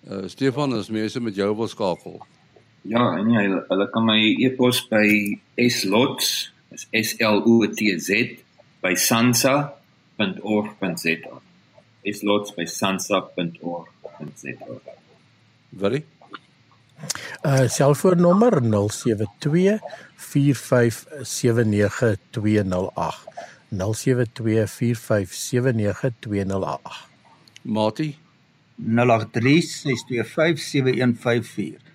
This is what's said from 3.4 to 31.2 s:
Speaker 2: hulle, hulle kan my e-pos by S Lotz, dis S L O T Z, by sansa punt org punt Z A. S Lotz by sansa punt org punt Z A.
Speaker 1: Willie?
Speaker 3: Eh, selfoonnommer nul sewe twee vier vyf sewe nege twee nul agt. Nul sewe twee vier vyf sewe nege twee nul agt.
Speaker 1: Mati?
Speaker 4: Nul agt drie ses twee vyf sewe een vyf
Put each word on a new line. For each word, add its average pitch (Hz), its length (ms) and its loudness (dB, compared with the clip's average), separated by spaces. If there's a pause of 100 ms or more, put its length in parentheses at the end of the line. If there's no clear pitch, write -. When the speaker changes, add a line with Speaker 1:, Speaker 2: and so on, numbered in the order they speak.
Speaker 2:
hulle, 98 260 0
hulle 98 220 0
kan 113 160 0
my 107 300 4 (100)
e-pos 127 420 0
by 107 520 2 (160)
S 120 280 0
Lotz, - 680 0 (180)
dis - 220 -18
S 110 280 -2
L 107 260 2
O 117 220 6
T 98 320 -2
Z, 101 400 -2 (420)
by 92 140 0
sansa 123 800 2 (420)
punt 95 260 -4
org 104 380 -2
punt 90 200 -6
Z - 60 -8
A. 80 360 -6 (600)
S 104 180 -6
Lotz 104 340 0
by 82 100 -6
sansa 95 540 -2
punt 90 420 -6
org 85 280 -10 (280)
punt - 220 -16
Z - 60 -20
A. - 480 -16 (760)
Speaker 1:
Willie? 107 360 -4 (1400)
Speaker 3:
Eh, 135 260 4
selfoonnommer 175 960 4
nul 107 280 2
sewe 107 380 -2 (120)
twee 185 400 2 (360)
vier 143 400 2
vyf 117 500 2 (180)
sewe 117 400 2
nege 104 540 2 (120)
twee 104 340 2
nul 92 320 -2
agt. - 320 -6 (420)
Nul 101 240 -4
sewe 123 400 0
twee 110 340 0
vier 117 300 -2
vyf 104 360 -2
sewe 127 400 -2
nege 107 460 -2
twee 101 260 -4
nul 95 200 -2
agt. - 420 -10 (540)
Speaker 1:
Mati? 110 560 -2 (580)
Speaker 4:
Nul 117 360 2
agt 110 220 0
drie 135 280 4
ses 135 420 -4
twee 117 200 -4
vyf 160 360 0
sewe 131 400 0
een 120 160 4
vyf 120 320 0